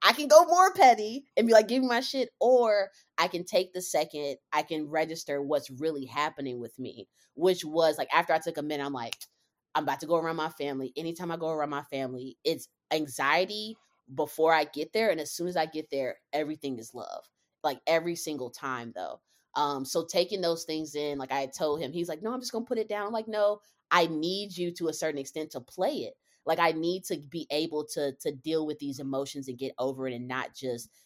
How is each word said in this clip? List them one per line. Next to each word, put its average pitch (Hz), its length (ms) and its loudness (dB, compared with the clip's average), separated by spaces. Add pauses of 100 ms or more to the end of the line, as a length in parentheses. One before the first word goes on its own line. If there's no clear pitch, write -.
I 208 100 8
can 285 140 -2
go 311 180 12
more 370 280 6
petty 240 520 6 (120)
and 226 100 4
be 226 60 8
like, 220 140 10
'Give 254 140 2
me 262 60 0
my 240 140 2
shit,' 262 280 -2 (100)
or 220 520 6 (260)
I 170 100 4
can 175 180 -4
take 185 280 0
the 180 80 -6
second, 151 560 -2 (140)
I 151 120 0
can 156 260 -6
register 160 520 -2
what's 143 280 -2
really 139 360 -4
happening 139 540 -4
with 113 200 -12
me," 110 280 -12 (280)
which 175 300 2
was, 156 320 2
like, 139 160 -4
after 170 200 4
I 160 60 4
took 160 180 -6
a 147 60 -4
minute, 147 220 -4
I'm 143 80 -6
like, 117 220 -8 (600)
"I'm 156 80 0
about 139 180 -2
to 156 60 -8
go 170 100 2
around 165 180 0
my 160 140 -4
family." 135 460 -6
Anytime 165 360 -6
I 165 60 -4
go 160 120 -4
around 151 200 -2
my 147 140 -6
family, 131 600 -8
it's 151 240 -2 (240)
anxiety 170 840 0 (360)
before 156 400 2
I 156 120 4
get 151 280 -6
there, 220 180 2
and 160 100 -2
as - 100 -8
soon 170 160 -4
as 180 100 -6
I 160 80 2
get 156 240 -8
there, 131 300 -4 (140)
everything 143 460 -4
is 113 140 -16
love, 110 320 -12 (380)
like, 139 240 -2
every 165 280 0
single 139 340 -8
time, 123 460 -8
though. 90 260 -8 (340)
Um, 139 300 0
so 165 200 -4
taking 180 360 0
those 165 220 0
things 156 320 -8
in, 147 220 -4
like, 131 140 -8
I 139 100 0
had 135 120 -8
told 147 280 -2
him, 139 100 -6
he's 175 180 -4
like, 160 120 -8
"No, 220 120 -4
I'm 254 60 -6
just 254 120 -10
gonna 233 140 -6
put 247 140 -4
it 214 100 -4
down." 208 180 -4
I'm 220 60 -6
like, 220 140 -4
"No, 208 340 2 (300)
I 175 160 6
need 180 500 -4
you 175 180 -2
to 170 140 -4
a 147 40 -4
certain 147 260 -4
extent 156 320 -8
to 131 100 -10
play 220 420 -2
it. - 120 -10 (300)
Like, 165 140 0
I 170 120 6
need 170 340 -2
to 170 140 -4
be 147 320 -10
able 151 420 -2
to, 143 280 -2
to 151 100 -2
deal 156 340 -4
with 151 140 -6
these 139 200 -8
emotions 135 480 -6
and 123 100 -10
get 131 200 -6
over 131 300 -4
it 127 80 -4
and 123 120 -8
not 127 280 -6
just, 123 340 -8 (160)